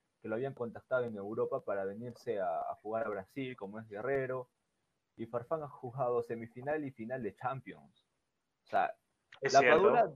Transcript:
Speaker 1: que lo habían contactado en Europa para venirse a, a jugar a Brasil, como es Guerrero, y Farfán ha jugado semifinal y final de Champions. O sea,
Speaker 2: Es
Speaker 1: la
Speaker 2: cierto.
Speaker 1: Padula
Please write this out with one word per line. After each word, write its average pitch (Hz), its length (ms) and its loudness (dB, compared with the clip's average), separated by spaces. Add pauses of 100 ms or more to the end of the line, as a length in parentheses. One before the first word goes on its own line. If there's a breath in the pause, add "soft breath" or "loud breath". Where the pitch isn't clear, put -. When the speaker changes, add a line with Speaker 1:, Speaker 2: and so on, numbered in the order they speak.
(220)
Speaker 1:
que 110 60 -12
lo 110 80 -2
habían 135 200 -4
contactado 123 480 -2
en 113 120 -6
Europa 117 480 -4
para 101 220 -2
venirse 110 540 -6
a, 92 80 -2
a - 340 -4
jugar 110 240 -2
a 104 40 -6
Brasil, 127 460 -8
como 101 240 -10
es 110 80 -14
Guerrero, 127 640 -2 (680)
y 113 100 -8
Farfán 135 340 -4
ha 147 60 -8
jugado 123 560 -2
semifinal 127 640 -6
y 131 60 -8
final 120 300 -8
de 101 140 -4
Champions. 92 720 -10 (560)
O - 40 -20
sea, 98 280 2 (460)
Speaker 2:
Es 131 120 2
Speaker 1:
la 135 60 10
Speaker 2:
cierto. 127 240 10
Speaker 1:
Padula 233 320 6